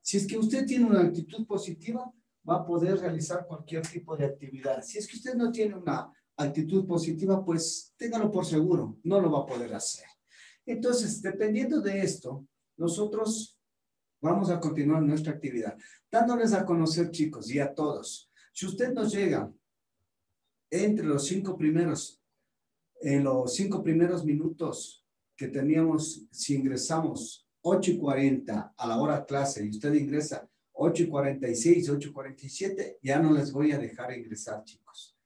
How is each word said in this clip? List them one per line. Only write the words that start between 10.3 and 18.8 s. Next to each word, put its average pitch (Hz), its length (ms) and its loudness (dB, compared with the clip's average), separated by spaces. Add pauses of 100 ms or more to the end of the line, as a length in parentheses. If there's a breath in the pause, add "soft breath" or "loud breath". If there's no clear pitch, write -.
Entonces, 240 560 0
dependiendo 214 580 0
de 196 220 0
esto, 139 440 -4 (300)
nosotros 208 800 -2 (640)
vamos 180 300 2
a 165 100 0
continuar 151 420 2
nuestra 151 300 2
actividad, 117 460 -6 (340 loud breath)
dándoles 233 400 4
a 190 140 2
conocer, 165 440 2
chicos, 117 400 -4
y 143 100 0
a 139 140 0
todos. - 520 -6 (340 soft breath)
Si 185 60 -6
usted 240 260 -2